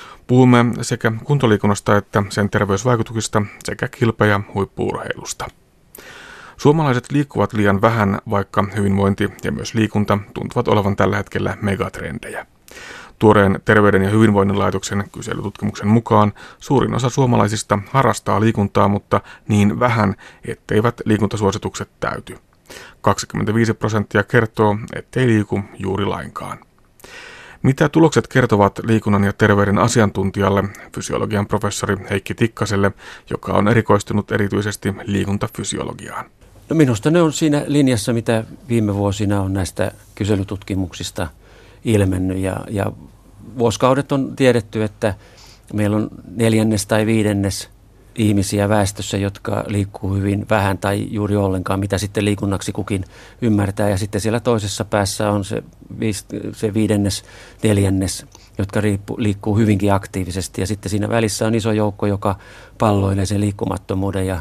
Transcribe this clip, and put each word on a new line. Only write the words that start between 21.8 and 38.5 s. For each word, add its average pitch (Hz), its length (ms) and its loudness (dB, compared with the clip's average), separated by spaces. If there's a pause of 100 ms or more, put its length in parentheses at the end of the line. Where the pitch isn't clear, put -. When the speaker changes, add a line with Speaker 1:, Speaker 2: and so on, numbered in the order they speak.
Speaker 1:
täyty. - 380 -8 (640)
Kaksikymmentäviisi 107 760 0
prosenttia 104 480 0
kertoo, 110 540 2 (180)
ettei - 320 -2
liiku 107 340 2 (180)
juuri 95 260 -4
lainkaan. 95 540 -8 (1040)
Mitä 139 260 2
tulokset 160 400 4
kertovat 107 540 2
liikunnan 104 420 2
ja 101 80 2
terveyden 101 460 4
asiantuntijalle, 98 840 2 (300)
fysiologian - 520 -4
professori 101 500 -2 (140)
Heikki 101 240 -4
Tikkaselle, 98 580 0 (380)
joka - 220 -6
on 95 160 4
erikoistunut 104 640 2
erityisesti 101 600 -2 (100)
liikuntafysiologiaan? - 1200 -6 (440)
Speaker 2:
No, - 80 -2
minusta 135 340 2
ne 175 120 4
on 160 100 2
siinä 147 340 0
linjassa, 131 460 2
mitä 113 320 0 (240)